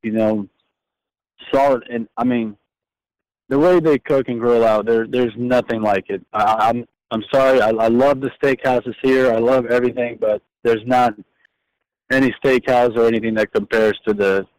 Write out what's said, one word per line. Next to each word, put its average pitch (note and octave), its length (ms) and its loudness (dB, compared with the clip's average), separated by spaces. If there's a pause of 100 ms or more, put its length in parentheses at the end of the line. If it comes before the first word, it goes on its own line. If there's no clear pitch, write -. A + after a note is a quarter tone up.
you A2+ 100 -8
know, G#2+ 360 -2 (1040)
salt, C3+ 380 0
and, A#2 260 -8
I A#2+ 80 -4
mean, A#2 320 -2 (920)
the C#3 100 0
way F3 220 4
they D#3 180 2
cook C3+ 300 -2
and A#2+ 100 -6
grill A#2 240 2
out, G#2+ 220 2
there, A2+ 220 0
there's B2 280 -2
nothing A#2+ 460 -2
like G2+ 280 -2
it. G2 220 -8
I, A2 380 0
I'm, A#2+ 160 -4 (260)
I'm A2+ 120 -6 (100)
sorry. C3 260 4
I, A2 120 2
I A2+ 180 0
love C3 320 2
the C3+ 100 -6 (100)
steakhouses B2+ 600 -2
here. C3 320 2
I A2+ 60 0
love B2 260 2
everything, A#2+ 560 -2
but G#2+ 200 -2 (220)
there's A2+ 220 -2
not B2 300 0 (960)
any C3 300 0
steakhouse B2 540 2
or A#2 120 2
anything A2+ 260 -2
that G#2+ 180 -2
compares G#2+ 560 0
to G#2+ 60 0
the G2 340 0 (120)